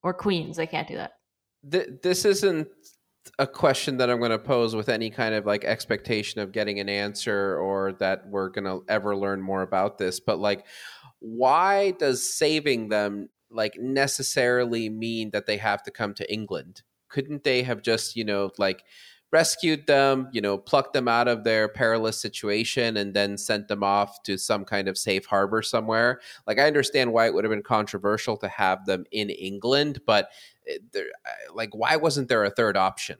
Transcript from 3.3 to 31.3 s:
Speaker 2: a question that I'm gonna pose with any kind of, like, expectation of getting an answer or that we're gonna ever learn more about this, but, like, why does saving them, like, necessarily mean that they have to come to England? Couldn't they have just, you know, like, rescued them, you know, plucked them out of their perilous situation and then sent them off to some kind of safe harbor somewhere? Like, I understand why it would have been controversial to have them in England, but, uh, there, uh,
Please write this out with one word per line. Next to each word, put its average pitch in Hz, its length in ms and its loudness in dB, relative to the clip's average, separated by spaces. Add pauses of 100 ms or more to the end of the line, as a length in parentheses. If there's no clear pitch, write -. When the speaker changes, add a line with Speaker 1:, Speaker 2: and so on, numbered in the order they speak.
Speaker 2:
a 139 80 2
question 135 520 2
that 127 120 4
I'm 123 100 2
gonna 113 180 2
pose 117 380 2
with 107 120 -4
any 113 220 0
kind 110 240 -2
of, 104 120 -2
like, 104 180 0
expectation 107 760 -2
of 98 120 -6
getting 104 280 -2
an 98 80 -4
answer 101 720 -2
or 98 360 -2
that 95 340 -2
we're 98 220 -2
gonna 95 380 -6
ever 104 280 0
learn 98 260 -2
more 95 200 -2
about 98 360 -2
this, 92 220 -4
but, 101 180 -2
like, 101 280 -2 (540)
why 170 720 2
does 139 360 0
saving 147 600 0
them, 104 400 0 (220)
like, 110 280 -2
necessarily 123 1080 0
mean 110 420 -4
that 104 160 -2
they 107 100 0
have 101 280 0
to 104 60 -10
come 104 240 -4
to - 180 -8
England? 95 500 -8 (260)
Couldn't 143 360 -6
they 131 180 2
have 120 200 -4
just, 113 340 -2
you 113 80 -4
know, 101 340 -2
like, 95 260 0 (460)
rescued 156 560 2
them, 139 460 4
you 117 80 -2
know, 101 160 0
plucked 131 380 2
them 127 140 2
out 120 200 4
of 113 160 0
their 110 240 4
perilous 113 500 0
situation 113 800 -2
and 101 180 -2
then 101 220 0
sent 104 320 -4
them 101 140 -2
off 101 400 2
to - 160 -4
some 101 260 -2
kind 98 240 -2
of 95 80 -4
safe 95 300 -2
harbor 101 340 2
somewhere? 113 600 0 (260)
Like, 107 120 0
I 139 80 6
understand 139 460 2
why 113 140 4
it - 80 2
would 98 100 2
have 110 60 0
been 104 120 -2
controversial 107 760 0
to 101 100 -6
have 95 380 0
them 92 240 0
in 104 200 -2
England, 131 760 -2
but, 104 240 4 (400)
uh, 73 40 -4 (180)
there, 95 140 -4 (200)
uh, 58 280 -14